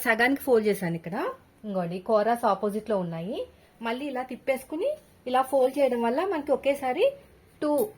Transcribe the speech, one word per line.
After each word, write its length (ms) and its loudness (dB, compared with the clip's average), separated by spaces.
సగానికి 420 2
ఫోల్డ్ 220 4
చేశాను. 300 0
ఇక్కడ 160 -8
ఇంకోండి 320 -4
కోరాస్ 420 2
ఆపోజిట్లో 540 -2
ఉన్నాయి. 340 -8
మళ్ళీ 240 -4
ఇలా 220 -6
తిప్పేసుకుని 580 -4
ఇలా 120 4
ఫోల్డ్ 260 4
చేయడం 300 2
వల్ల 100 0
మనకి 260 0
ఒకేసారి 480 0
టూ 100 2